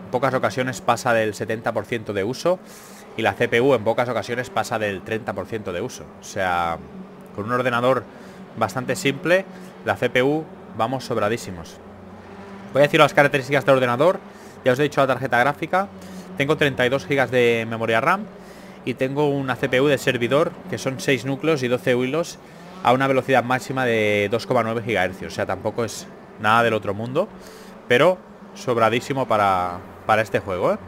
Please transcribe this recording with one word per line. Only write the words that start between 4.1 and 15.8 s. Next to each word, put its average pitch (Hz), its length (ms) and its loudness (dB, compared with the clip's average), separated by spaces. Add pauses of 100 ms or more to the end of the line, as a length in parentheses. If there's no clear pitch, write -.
pasa 113 280 -4
del 101 260 -4
treinta 110 280 -6
por 95 140 -6
ciento 101 260 -8
de 87 80 -4
uso. 104 240 -8 (160)
O - 60 -20
sea, 87 540 -2 (540)
con 101 120 -8
un 120 80 -4
ordenador 123 500 2 (540)
bastante 123 400 -2
simple, 160 480 0 (400)
la 104 100 2
C 123 140 0
P 127 120 4
U 151 220 2 (340)
vamos 123 280 -2
sobradísimos. 104 720 -4 (960)
Voy 131 80 4
a 143 60 8
decir 160 120 2
las 143 140 6
características 139 520 2
del 139 100 6
ordenador. 131 440 2 (460)
Ya 127 80 6
os 127 60 0
he 147 40 4
dicho 147 160 0
la 135 80 4
tarjeta 127 320 2
gráfica. 165 480 2 (480)